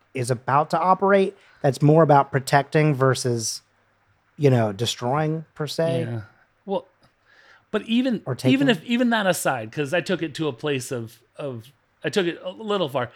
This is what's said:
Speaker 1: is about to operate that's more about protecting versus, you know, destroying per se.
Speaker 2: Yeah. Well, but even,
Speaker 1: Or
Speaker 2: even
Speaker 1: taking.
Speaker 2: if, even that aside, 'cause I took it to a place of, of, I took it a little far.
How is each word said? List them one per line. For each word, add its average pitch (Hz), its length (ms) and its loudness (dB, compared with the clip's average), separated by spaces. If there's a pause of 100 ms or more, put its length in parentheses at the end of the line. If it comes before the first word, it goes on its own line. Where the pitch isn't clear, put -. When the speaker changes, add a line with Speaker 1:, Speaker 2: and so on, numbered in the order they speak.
(120)
Speaker 1:
is 123 180 -6
about 131 400 0
to 170 80 0
operate 190 560 0 (280)
that's 135 180 0
more 156 220 6
about 143 280 6
protecting 143 640 0
versus, 123 680 0 (760)
you 143 140 4
know, 113 200 4
destroying 143 840 -4
per 151 120 -6
se. 139 360 -2
Speaker 2:
Yeah. 117 180 -6 (460)
Well, 196 200 -6 (840)
but 208 120 -4
even, 240 440 0
Speaker 1:
Or - 80 -4 (100)
Speaker 2:
even 269 220 4
Speaker 1:
taking. - 20 6
Speaker 2:
if, 196 160 0
even 240 260 0
that 220 160 0
aside, 131 460 -2
'cause 147 220 -4
I 175 80 0
took 175 200 -2
it 156 120 -6
to 160 140 -4
a 139 40 -2
place 135 400 -4
of, 117 280 -10 (180)
of, 127 340 -12 (320)
I 156 60 -2
took 190 160 0
it 170 180 -4
a 185 60 -8
little 202 400 -4
far. 123 260 -4